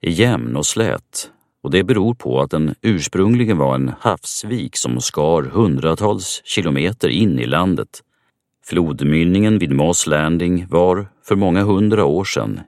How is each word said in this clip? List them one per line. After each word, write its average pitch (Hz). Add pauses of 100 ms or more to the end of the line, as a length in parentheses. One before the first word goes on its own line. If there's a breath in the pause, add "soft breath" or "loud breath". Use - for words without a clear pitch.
är 85
jämn 82
och 76
slät, - (320)
och -
det 92
beror 110
på 65
att 69
den 78
ursprungligen 107
var 67
en 67
havsvik -
som -
skar 78
hundratals 87
kilometer 85
in 78
i 60
landet. 78 (600)
Flodmynningen 85
vid 80
Moss 76
Landing 85
var 90 (160)
för -
många 98
hundra 104
år 80
sedan 53